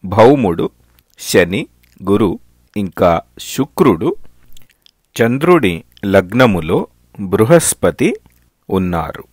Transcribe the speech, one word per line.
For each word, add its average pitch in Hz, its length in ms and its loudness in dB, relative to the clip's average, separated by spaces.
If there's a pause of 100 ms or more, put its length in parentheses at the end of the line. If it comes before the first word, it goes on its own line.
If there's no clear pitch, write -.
భౌముడు, 110 640 2 (500)
శని, 92 480 0 (420)
గురు 101 300 0 (380)
ఇంకా 87 440 0 (180)
శుక్రుడు, 139 760 -2 (1000)
చంద్రుడి 123 680 0 (220)
లగ్నములో 98 840 0 (320)
బృహస్పతి 110 920 0 (600)
ఉన్నారు. 87 640 -4